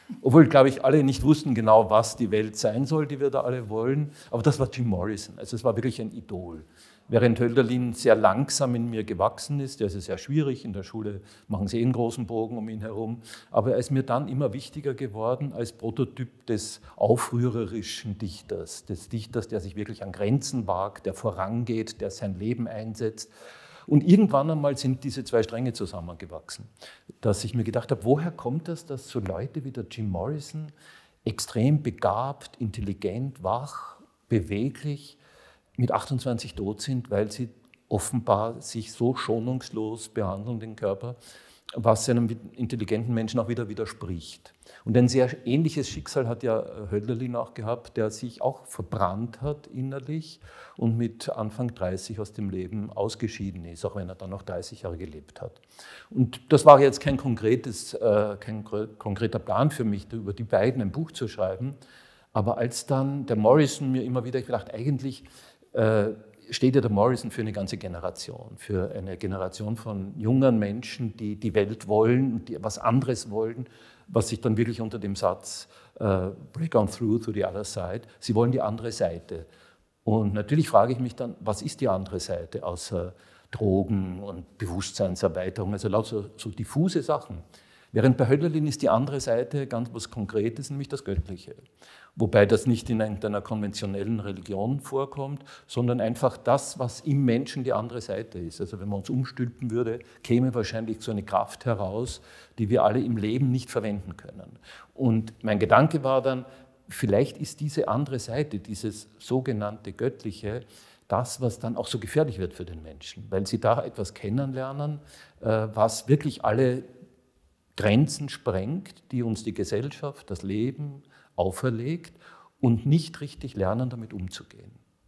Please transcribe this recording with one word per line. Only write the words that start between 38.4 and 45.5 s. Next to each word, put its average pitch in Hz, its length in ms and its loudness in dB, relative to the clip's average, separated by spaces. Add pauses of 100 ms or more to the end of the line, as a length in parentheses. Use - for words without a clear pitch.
sich - 300 -10
so 123 240 0
schonungslos 113 920 -4
behandeln, 104 500 -4
den 110 160 -12
Körper, 107 400 -4 (600)
was 113 340 4
einem 117 260 4 (180)
intelligenten 113 600 -2
Menschen 113 260 0
auch 107 80 0
wieder 117 220 -4
widerspricht. 92 840 -8 (300)
Und 113 120 4
ein 123 100 10
sehr 135 380 2
ähnliches 143 420 2